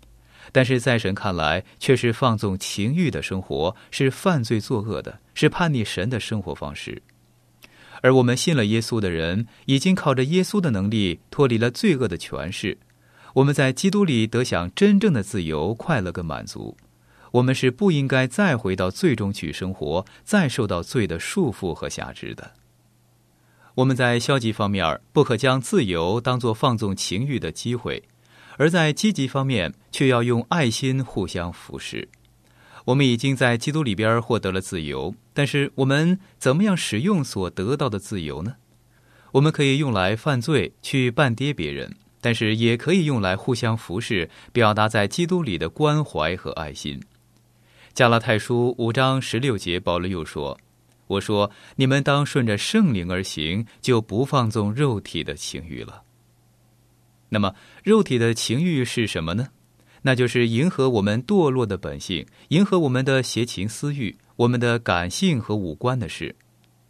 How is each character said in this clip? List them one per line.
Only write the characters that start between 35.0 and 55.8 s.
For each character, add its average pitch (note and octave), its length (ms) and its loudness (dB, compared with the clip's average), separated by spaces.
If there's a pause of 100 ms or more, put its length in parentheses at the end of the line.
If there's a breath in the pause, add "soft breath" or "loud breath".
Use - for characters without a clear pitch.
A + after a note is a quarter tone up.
但 C#3+ 120 0
是 C#3+ 300 -2
我 C3+ 80 0
们 D#3 340 2 (200 loud breath)
怎 C3 180 2
么 F#3+ 80 4
样 G#3 100 4
使 - 260 -2
用 F3+ 220 2
所 F#2+ 280 -4
得 G2+ 260 -2
到 C#3+ 140 -2
的 G#2 80 -4
自 F#2+ 240 -6
由 D2+ 200 -6
呢？ A2+ 140 -8 (760 soft breath)
我 C3+ 80 4
们 D3+ 120 4
可 D3+ 100 -2
以 C3+ 140 4
用 C#3 160 0
来 G2 240 2
犯 C3 240 -2
罪， A#2 320 0 (100)
去 B2+ 280 0
半 A#2+ 240 2
跌 C3+ 180 -2
别 D#2+ 180 -6
人， C#2 240 -8 (280)
但 A#2 120 2
是 A2 220 0
也 A#2 220 2
可 D3+ 160 0
以 F#3+ 100 4
用 C#3 160 0
来 F#2+ 160 0
互 B2 180 -2
相 A2+ 220 0
服 G#2+ 240 -8
侍， F#2+ 300 -2 (200 loud breath)
表 A2 220 4
达 G#2+ 160 4
在 G#2+ 180 2
基 F3 200 -2
督 F3 160 0
里 G#2 160 -4
的 D#2+ 100 -4
关 D3+ 340 0
怀 D#2+ 320 -2
和 - 180 -8
爱 D2+ 200 -8
心。 C#2+ 280 -10 (920 soft breath)
加 B2+ 160 4
拉 A#2 100 4
太 A2+ 200 0
书 A#2+ 400 0
五 A#2 120 -2
章 C3 300 0
十 - 180 -4
六 B2 200 0
节， F2 200 -2
保 F2 200 0
罗 F2+ 100 -2
又 F2 160 -4
说 C#2+ 340 -8 (480)
：“我 G2 140 -2
说， G2+ 300 0 (260 loud breath)
你 C3+ 100 2
们 C#3 160 2
当 C#3+ 220 2
顺 C3 220 0
着 G#2 100 0
圣 F#3 380 2
灵 F2 180 -4
而 F2+ 100 -2
行， F2+ 440 -4 (160 loud breath)
就 A#2+ 180 2
不 A2+ 240 -2
放 B2+ 260 2
纵 G#2 220 0
肉 B2+ 260 0
体 - 240 -6
的 C#2+ 120 -8
情 - 340 -12
欲 A#1+ 160 -12